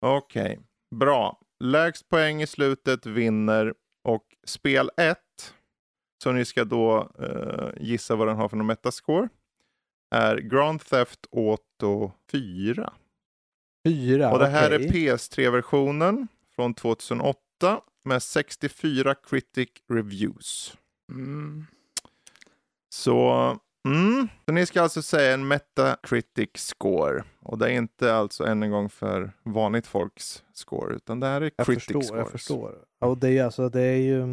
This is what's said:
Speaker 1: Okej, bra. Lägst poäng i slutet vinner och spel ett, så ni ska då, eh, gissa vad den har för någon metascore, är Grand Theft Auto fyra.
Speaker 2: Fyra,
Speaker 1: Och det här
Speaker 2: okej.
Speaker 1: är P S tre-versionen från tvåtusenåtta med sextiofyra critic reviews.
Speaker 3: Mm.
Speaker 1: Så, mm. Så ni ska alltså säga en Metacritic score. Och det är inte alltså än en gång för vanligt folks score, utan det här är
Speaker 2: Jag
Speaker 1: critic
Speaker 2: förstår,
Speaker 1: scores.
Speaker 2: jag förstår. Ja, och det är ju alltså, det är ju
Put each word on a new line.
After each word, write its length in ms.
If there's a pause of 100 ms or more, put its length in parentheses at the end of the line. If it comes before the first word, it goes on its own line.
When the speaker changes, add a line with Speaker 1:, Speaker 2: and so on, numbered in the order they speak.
Speaker 1:
Okej, 540 (360)
bra. 440 (240)
Lägst 440
poäng 340
i 40
slutet 600
vinner 680 (300)
och 200 (220)
spel 500
ett, 220 (1040)
så 80
ni 120
ska 200
då, 540
eh, 580
gissa 400
vad 120
den 80
har 120
för 80
någon 100
metascore, 600 (840)
är 220
Grand 480
Theft 480
Auto 800 (200)
fyra. 600 (960)
Speaker 2:
Fyra, 440
Speaker 1:
Och 60
det 80
här 300
Speaker 2:
okej. 100
Speaker 1:
är 60
P 160
S 200
tre-versionen 1000 (260)
från 200
tvåtusenåtta 1080 (240)
med 180
sextiofyra 920
critic 540 (240)
reviews. 840 (360)
Speaker 3:
Mm. 540 (1300)
Speaker 1:
Så, 260 (680)
mm. 400 (180)
Så 60
ni 140
ska 160
alltså 200
säga 320
en 140
Metacritic 1040
score. 680 (160)
Och 180
det 80
är 60
inte 420
alltså 320
än 160
en 80
gång 200
för 420 (100)
vanligt 440
folks 680
score, 420
utan 260
det 60
här 140
är 160
Speaker 2:
Jag 100
Speaker 1:
critic 180
Speaker 2:
förstår, 180
Speaker 1:
scores. 160
Speaker 2:
jag 120
förstår. 480 (220)
Ja, 60
och 120
det 100
är 40
ju 80
alltså, 280
det 140
är 140
ju 360